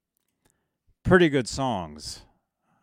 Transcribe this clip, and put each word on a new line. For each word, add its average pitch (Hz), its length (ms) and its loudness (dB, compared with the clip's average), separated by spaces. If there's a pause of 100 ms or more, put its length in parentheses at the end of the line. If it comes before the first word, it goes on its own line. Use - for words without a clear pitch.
(1040)
pretty 175 260 6
good 135 180 -2
songs 90 760 -8 (580)